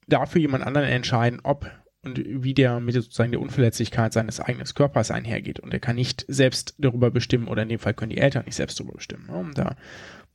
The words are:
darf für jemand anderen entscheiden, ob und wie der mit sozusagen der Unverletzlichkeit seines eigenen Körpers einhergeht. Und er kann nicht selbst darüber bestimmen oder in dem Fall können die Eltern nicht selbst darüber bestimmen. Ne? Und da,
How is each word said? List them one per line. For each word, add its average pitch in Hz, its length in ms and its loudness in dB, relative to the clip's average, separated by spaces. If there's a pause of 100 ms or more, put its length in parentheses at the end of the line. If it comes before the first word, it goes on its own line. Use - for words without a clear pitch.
darf 139 240 2
für 190 60 4
jemand 139 260 2
anderen 139 240 2
entscheiden, 120 540 2
ob - 280 -2 (320)
und 131 220 -8
wie 131 300 -4
der 123 260 4
mit 120 140 0
sozusagen 117 380 0
der 120 80 0
Unverletzlichkeit 113 720 2
seines 110 280 0
eigenen 127 260 -4
Körpers 143 440 2
einhergeht. 110 500 -6
Und - 140 -8
er - 60 -2
kann 120 160 -2
nicht - 320 -2
selbst 131 500 2
darüber 120 320 2
bestimmen 117 380 0
oder - 140 -2
in 110 60 -4
dem 113 100 -4
Fall - 160 -2
können 113 160 -8
die - 80 -6
Eltern 139 280 2
nicht 117 100 -10
selbst - 240 -6
darüber - 140 -12
bestimmen. - 320 -14
Ne? - 80 -12
Und 170 240 -8
da, - 180 -2 (580)